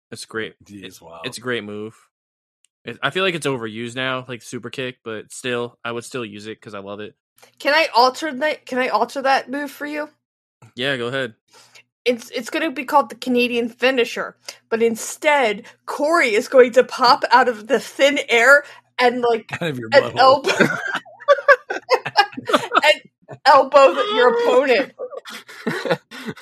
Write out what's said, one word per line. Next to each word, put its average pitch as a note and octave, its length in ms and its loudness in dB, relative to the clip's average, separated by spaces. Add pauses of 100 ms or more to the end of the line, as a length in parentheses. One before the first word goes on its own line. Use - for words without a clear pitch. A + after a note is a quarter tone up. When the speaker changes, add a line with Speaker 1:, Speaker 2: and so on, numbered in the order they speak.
(120)
Speaker 1:
It's - 140 -16
great. A2 280 -10 (100)
Speaker 2:
Jeez, G2+ 200 -20
Speaker 1:
It, - 180 -20
Speaker 2:
wow. E2 220 -20
Speaker 1:
it's B2 160 -12
a - 20 -18
great A#2+ 220 -6
move. G#2 320 -14 (880)
It, A#2+ 160 -14
I C3+ 80 -2
feel F#3 140 -4
like F#3+ 100 -2
it's D3 140 -6
overused A#2 480 -8
now, B2+ 320 -6
like A#2+ 160 -14
super A#2+ 260 -12
kick, B2+ 340 -10
but A2 280 -12
still, A#2+ 520 -8
I A#2 80 -8
would A#2 120 -8
still B2+ 220 -10
use G#2 200 -16
it A2 160 -16
'cause G#2 140 -18
I G2 40 -12
love G2 200 -14
it. G#2 160 -16 (420)
Speaker 3:
Can C#4 160 -4
I D#4 220 2
alternate? B3+ 720 -2
Can B3+ 100 -6
I B3+ 120 -2
alter A#3 340 -4
that C4+ 260 0
move C#4 220 -8
for C#4+ 160 -12
you? D4 200 -8 (680)
Speaker 1:
Yeah, C3+ 220 -4
go A#2 100 -6
ahead. B2+ 260 -6 (720)
Speaker 3:
It's, A#3+ 260 -4
it's A#3+ 200 -10
gonna D#4+ 200 -4
be C4 140 -10
called C#4 240 0
the A3 60 -14
Canadian A#3+ 540 -2
finisher, A#3+ 680 -4 (340)
but A3+ 140 0
instead, A#3 840 0 (220)
Corey D4 480 0
is A#3 120 0
going B3+ 260 6
to B3+ 100 4
pop B3+ 480 2
out A#3+ 160 6
of G#3+ 200 -6
the A#3+ 120 2
thin C4+ 400 0 (100)
air B3 340 6 (360)
and, B3 220 2
like, A#3 380 0
Speaker 2:
Out E3+ 100 -4
of C3 100 -8
your A3+ 140 -10
Speaker 3:
an C#4 100 8
Speaker 2:
butthole. A#2 160 -6
Speaker 3:
elbow, C#4 320 6
<laughs> - 160 2 (2250)
and D4+ 180 4 (440)
elbow C4+ 480 6
the, C4 100 -2 (120)
your B3 240 2
opponent A#3+ 540 2 (1500)